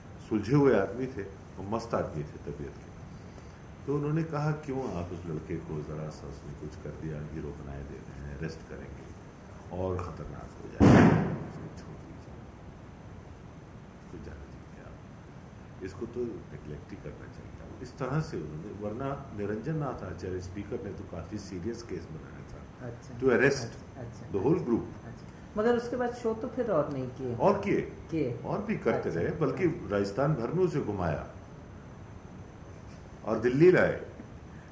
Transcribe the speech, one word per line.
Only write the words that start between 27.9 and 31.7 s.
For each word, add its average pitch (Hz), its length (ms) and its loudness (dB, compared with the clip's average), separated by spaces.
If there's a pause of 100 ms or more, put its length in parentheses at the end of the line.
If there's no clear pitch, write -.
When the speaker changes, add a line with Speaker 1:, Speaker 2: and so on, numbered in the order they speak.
Speaker 1:
और 170 180 0
भी 208 140 0
करते - 320 2
Speaker 2:
अच्छा, 85 120 0
Speaker 1:
रहे, 113 100 2
बल्कि 165 340 2
Speaker 2:
अच्छा। 160 240 2
Speaker 1:
राजस्थान 190 460 4
भर 113 120 0
में 170 180 4
उसे 147 160 2
घुमाया 87 500 0 (1900)